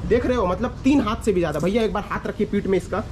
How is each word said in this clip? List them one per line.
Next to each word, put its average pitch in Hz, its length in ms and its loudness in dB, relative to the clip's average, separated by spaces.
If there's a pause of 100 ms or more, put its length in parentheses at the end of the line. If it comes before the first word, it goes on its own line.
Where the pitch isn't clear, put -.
देख 247 220 2
रहे 247 120 2
हो, 214 80 2
मतलब, 185 380 -2
तीन 269 180 6
हाथ 220 240 -2
से 226 80 2
भी 180 60 2
ज़्यादा। 151 200 0
भैया, 202 240 2
एक 196 100 0
बार 202 100 -4
हाथ - 240 -6
रखिए 202 200 -2
पीठ 202 200 -2
में 190 100 2
इसका। 185 340 -4